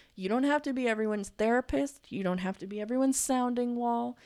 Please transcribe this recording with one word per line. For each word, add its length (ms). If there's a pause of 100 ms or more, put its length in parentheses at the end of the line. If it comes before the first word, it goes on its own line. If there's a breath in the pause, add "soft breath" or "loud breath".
(140 loud breath)
You 160
don't 140
have 180
to 100
be 160
everyone's 420
therapist. 800
You 120
don't 160
have 200
to 80
be 140
everyone's 380
sounding 580
wall. 500